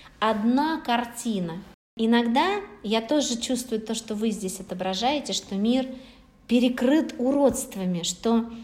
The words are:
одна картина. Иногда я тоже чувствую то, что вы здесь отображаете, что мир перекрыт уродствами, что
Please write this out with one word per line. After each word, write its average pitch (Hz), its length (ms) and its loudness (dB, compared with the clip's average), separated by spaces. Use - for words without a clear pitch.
одна 240 580 2
картина. 208 840 -2
Иногда 240 640 2
я 220 180 0
тоже 247 400 0
чувствую 233 400 -2
то, 220 140 -6
что - 180 -8
вы 214 160 0
здесь 185 300 -6
отображаете, 190 760 -2
что - 220 -6
мир 247 320 2
перекрыт 247 680 2
уродствами, 233 880 0
что 226 420 0